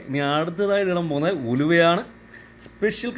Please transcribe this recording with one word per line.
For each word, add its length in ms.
ഇനി 120
അടുത്തതായിട്ട് 580
ഇടാൻ 200
പോകുന്നത് 260
ഉലുവയാണ്. 500
സ്പെഷ്യൽ 520